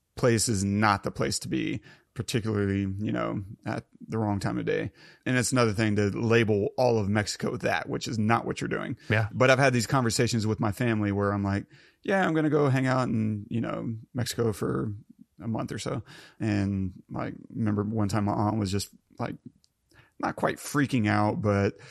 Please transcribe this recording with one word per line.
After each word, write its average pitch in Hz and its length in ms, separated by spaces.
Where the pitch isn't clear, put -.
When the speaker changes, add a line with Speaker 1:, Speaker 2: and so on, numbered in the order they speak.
Speaker 1:
place 117 340
is 101 140
not 101 400
the - 80
place - 280
to - 80
be," 113 340
particularly, 101 640
you 107 140
know, 113 320
at - 200
the 110 100
wrong 104 220
time 113 180
of 113 80
day. 104 260
And 127 120
it's 123 140
another 120 220
thing 107 240
to 104 120
label 110 680
all 123 200
of 104 100
Mexico 104 500
that, 92 300
which - 200
is 113 100
not 110 280
what - 160
you're - 60
doing. 98 300
Speaker 2:
Yeah. 110 220
Speaker 1:
But 127 200
I've 131 80
had 139 140
these 120 140
conversations 117 600
with 107 120
my 110 120
family 107 400
where 101 200
I'm 101 120
like, 98 220
"Yeah, 190 220
I'm 160 80
gonna 156 160
go 147 200
hang 131 180
out 131 220
in, 107 400
you 113 120
know, 113 320
Mexico 117 380
for 127 380
a - 60
month 117 240
or 123 80
so." 131 220
And, 98 540
like, 113 240
remember 104 300
one 107 240
time 104 180
my 101 80
aunt 110 240
was 101 140
just, 98 180
like, 120 160
not - 160
quite - 220
freaking 127 500
out, 107 360
but 101 340